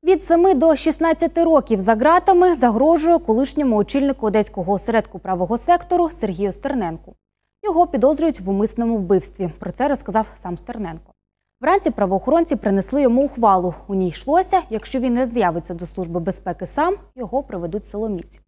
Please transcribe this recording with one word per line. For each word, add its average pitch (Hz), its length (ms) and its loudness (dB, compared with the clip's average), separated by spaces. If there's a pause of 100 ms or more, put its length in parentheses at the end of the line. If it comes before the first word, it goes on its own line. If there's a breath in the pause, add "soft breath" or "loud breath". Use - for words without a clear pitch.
Від 330 200 2
семи 349 300 4
до 302 220 4
шістнадцяти 330 680 0
років 269 380 2
за 220 140 2
ґратами 349 600 4
загрожує 294 640 4
колишньому 262 560 0
очільнику 269 520 0
одеського 202 460 -2
осередку 208 460 -2
правого 185 380 -2
сектору 349 520 0
Сергію 196 420 -4
Стерненку. 202 640 -8 (480)
Його 349 240 2
підозрюють 285 520 0
в 185 100 -8
умисному 226 480 -2
вбивстві. 185 640 -2
Про 175 120 -10
це 254 160 -4
розказав 220 480 -2
сам 175 220 -10
Стерненко. 196 560 -12 (480)
Вранці 339 300 2
правоохоронці 220 640 0
принесли 196 460 0
йому 262 240 4
ухвалу. 190 480 2 (140)
У 196 80 -6
ній 190 120 0
йшлося, 349 640 0
якщо 220 300 -6
він 247 140 -2
не 247 120 0
з'явиться 185 480 -2
до 170 120 -10
Служби 170 340 -6
безпеки 180 460 -8
сам, 339 300 -2 (200)
його 254 280 -6
приведуть 180 420 -8
силоміць. 208 640 -8